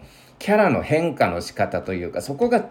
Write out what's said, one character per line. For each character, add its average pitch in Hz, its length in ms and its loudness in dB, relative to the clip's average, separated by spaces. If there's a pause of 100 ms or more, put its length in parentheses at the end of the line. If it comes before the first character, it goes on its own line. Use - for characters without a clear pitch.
(420)
キ 196 100 0
ャ 214 60 6
ラ 202 140 6
の 85 100 0
変 156 320 0
化 110 140 2
の 85 120 -2
仕 - 140 -10
方 92 300 -2
と 95 100 -6
い 87 100 -6
う 82 80 -6
か、 - 120 -6
そ 139 100 -8
こ 233 160 0
が 233 220 2